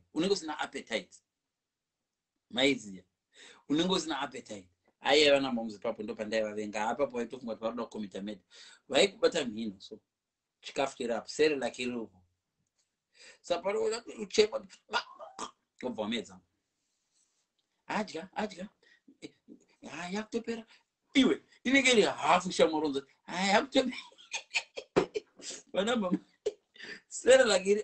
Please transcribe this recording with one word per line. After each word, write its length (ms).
Unenge 200
usina 260
appetite. 580
Maiziya. 540
Unenge 240
usina 260
appetite. 500
Aiva 340
vana 160
mhomza 260
ipapo 260
ndo 120
pandaivavenga. 760
Apapo 280
vaitofunga 380
kuti 80
varoda 200
kukomita 380
medha. 220
Vaikubata 560
mhino, 340
so. 200
Chikafu 360
chiri 160
apo, 140
cerelac 520
iri 160
uko. 260
Saka 200
pano 200
unoda 220
uchekwa, 460
wobva 180
wamedza. 380
Adya, 460
adya. 360
Ah, 180
yakutopera. 560
Iwe, 300
inenge 280
iri 100
hafu 500
shamwari 340
unozoti, 280
"Ah, 220
yakutopera." 500
<laughs> 800
Vana 220
mama, 240
cerelac 560
iri 180